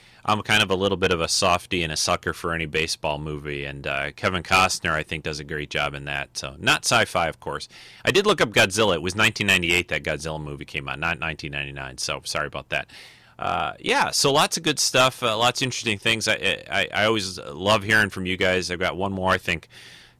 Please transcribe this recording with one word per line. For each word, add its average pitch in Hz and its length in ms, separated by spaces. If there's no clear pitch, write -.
I'm 107 180
kind 107 220
of 95 80
a 95 40
little 95 220
bit 92 140
of 85 80
a 82 80
softy 90 560
and 80 80
a 78 60
sucker 87 360
for 85 200
any 82 120
baseball 78 540
movie, 73 460
and, 69 200
uh, 71 300
Kevin 92 260
Costner, 92 520
I 78 100
think, 78 200
does 76 180
a - 20
great 76 260
job 73 240
in 69 120
that. 71 320
So 69 200
not 127 280
sci-fi, 95 420
of - 140
course. 73 260
I 120 60
did 196 140
look 208 140
up 127 120
Godzilla. 104 440
It 78 60
was 90 140
nineteen 110 320
ninety-eight 87 420
that 78 140
Godzilla 78 380
movie 71 240
came 71 220
out, 67 120
not 82 200
nineteen 76 320
ninety-nine, 69 460
so 71 260
sorry 76 240
about 69 220
that. 73 180
Uh, 85 420
yeah, - 320
so - 200
lots 160 240
of 165 80
good 151 160
stuff, 127 420
uh, 110 160
lots 123 240
of 135 40
interesting 113 340
things. 110 280
I, 95 440
I, 92 220
I 101 120
always 98 320
love 95 460
hearing 107 260
from 95 160
you 92 120
guys. 92 340
I've 87 80
got 82 160
one 98 160
more, 92 200
I 92 60
think, 87 300